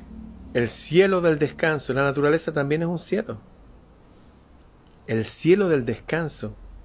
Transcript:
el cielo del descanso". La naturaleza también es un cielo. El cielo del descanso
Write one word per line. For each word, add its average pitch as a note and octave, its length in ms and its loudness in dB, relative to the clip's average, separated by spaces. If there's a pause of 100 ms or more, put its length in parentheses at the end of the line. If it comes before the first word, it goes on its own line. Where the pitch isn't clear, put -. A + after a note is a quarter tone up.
(520)
el A#2+ 160 2
cielo F#3 540 2
del D#3+ 160 4
descanso". D3 560 0
La C#3 100 2
naturaleza D3 480 2
también D3 300 0
es E3+ 60 0
un E3+ 100 -4
cielo. F3 420 -4 (1700)
El A2+ 180 -2
cielo F3+ 460 2
del C3+ 160 2
descanso C#3 680 -6 (300)